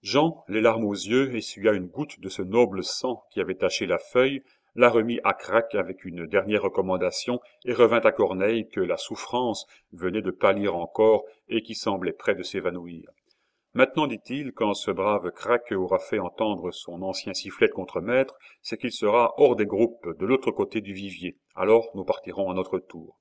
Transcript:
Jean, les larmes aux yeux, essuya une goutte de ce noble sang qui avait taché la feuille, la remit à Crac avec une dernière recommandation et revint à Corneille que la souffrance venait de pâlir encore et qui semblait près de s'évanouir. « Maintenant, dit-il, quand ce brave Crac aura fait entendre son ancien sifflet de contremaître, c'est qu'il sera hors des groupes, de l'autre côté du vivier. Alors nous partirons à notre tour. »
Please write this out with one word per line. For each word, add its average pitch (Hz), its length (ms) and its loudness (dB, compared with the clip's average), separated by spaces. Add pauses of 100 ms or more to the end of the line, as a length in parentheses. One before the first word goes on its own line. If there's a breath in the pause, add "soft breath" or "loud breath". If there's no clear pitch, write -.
Jean, 147 460 0
les 104 120 -2
larmes 113 240 4
aux 104 80 0
yeux, 117 420 0
essuya 107 380 0
une 92 140 -2
goutte 143 340 -10
de 98 80 -10
ce 98 140 -8
noble 98 400 2
sang - 480 -6
qui - 100 -4
avait 92 140 -4
taché 95 320 -2
la 87 120 0
feuille, 135 440 0 (320 soft breath)
la 120 160 6
remit 117 320 2
à 98 100 2
Crac - 440 0
avec 92 280 -4
une 85 220 -10
dernière 98 360 0
recommandation 92 800 -2 (240 soft breath)
et 123 80 -4
revint 117 280 6
à 110 120 6
Corneille 101 560 2
que - 120 -6
la 87 160 0
souffrance 120 680 -4 (260 soft breath)
venait 92 300 -4
de 92 100 -4
pâlir 101 440 2
encore 107 480 4 (240 loud breath)
et 110 140 -2
qui 110 140 -14
semblait 92 360 -2
près - 220 -2
de 87 80 -6
s'évanouir. « 87 680 -8 (680)
Maintenant, 135 320 2
dit-il, 127 460 -8
quand 104 220 0
ce - 160 -4
brave 95 420 0
Crac - 400 0
aura 92 260 0
fait 107 200 -4
entendre 92 520 -4
son 87 320 -12
ancien 95 320 -6
sifflet 101 340 2
de - 40 0
contremaître, 107 640 -2 (280 soft breath)
c'est - 160 -10
qu'il 117 140 -6
sera 113 440 2
hors 120 180 6
des 107 120 2
groupes, 107 420 0 (100)
de 90 60 -4
l'autre 123 260 2
côté 104 300 -4
du 98 140 -12
vivier. 92 420 -10 (180)
Alors 110 400 4
nous 95 100 -10
partirons 92 460 -4
à 90 40 -4
notre 92 240 -4
tour. » - 420 -14